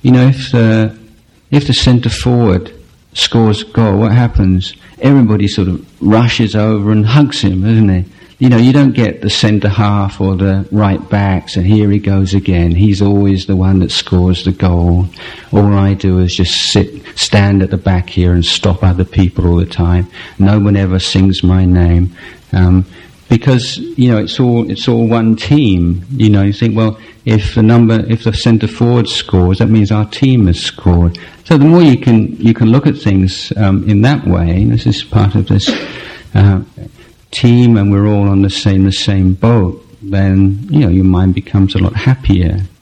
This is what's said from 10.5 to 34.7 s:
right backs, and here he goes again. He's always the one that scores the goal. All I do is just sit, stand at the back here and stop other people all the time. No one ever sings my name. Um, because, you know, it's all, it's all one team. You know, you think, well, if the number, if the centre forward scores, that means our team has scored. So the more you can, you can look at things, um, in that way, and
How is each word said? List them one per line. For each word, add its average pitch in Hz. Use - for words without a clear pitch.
right 101
backs, 98
and 90
here 104
he 104
goes 98
again. 90
He's 98
always 101
the 98
one 95
that 87
scores 90
the -
goal. 87
All 101
I 98
do 92
is 90
just -
sit, -
stand 101
at 95
the -
back 90
here 90
and 85
stop -
other 92
people 90
all 87
the 85
time. 87
No 101
one 101
ever 95
sings 95
my 92
name. 87
Um, 92
because, 127
you 123
know, 113
it's -
all, 120
it's -
all 117
one 113
team. 92
You 113
know, 101
you 101
think, 110
well, 110
if 110
the 113
number, 113
if 113
the 113
centre 110
forward 120
scores, 92
that 113
means 107
our 107
team 123
has 85
scored. 87
So 160
the 143
more 170
you 139
can, 113
you 113
can 110
look 135
at 131
things, 95
um, 98
in 104
that 139
way, 87
and 113